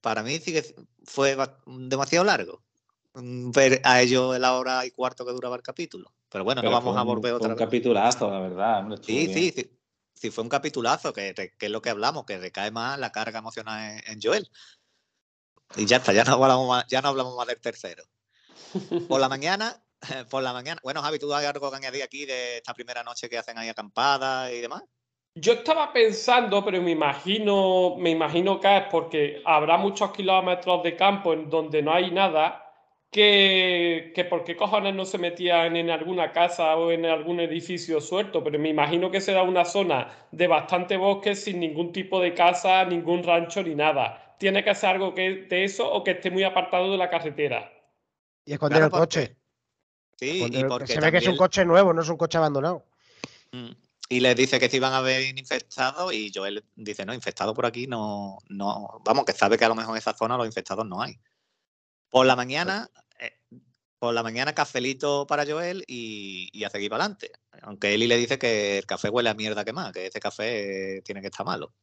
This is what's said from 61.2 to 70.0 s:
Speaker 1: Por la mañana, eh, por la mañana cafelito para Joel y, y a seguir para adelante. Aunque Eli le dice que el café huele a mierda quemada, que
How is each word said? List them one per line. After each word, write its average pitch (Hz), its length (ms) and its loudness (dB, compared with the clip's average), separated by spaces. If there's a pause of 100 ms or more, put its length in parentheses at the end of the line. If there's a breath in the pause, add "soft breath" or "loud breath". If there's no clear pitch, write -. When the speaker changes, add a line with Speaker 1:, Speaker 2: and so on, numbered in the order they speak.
Speaker 1:
Por 131 160 6
la 127 100 6
mañana, 165 540 -4 (300)
eh, 117 120 -12 (680)
por 117 140 -2
la 117 100 -2
mañana 123 300 -4
cafelito 139 720 -2
para 147 180 -2
Joel 175 420 -6
y, 104 640 -12
y 104 120 -8
a 98 40 -6
seguir 101 200 -6
para 135 160 -2
adelante. - 260 -12 (320)
Aunque 104 300 -2
Eli 113 140 2
le 117 100 4
dice 120 200 0
que 104 400 0
el 95 80 -4
café 98 240 -4
huele 117 200 0
a 107 60 -2
mierda 107 300 -6
quemada, 120 280 -8
que 92 140 -10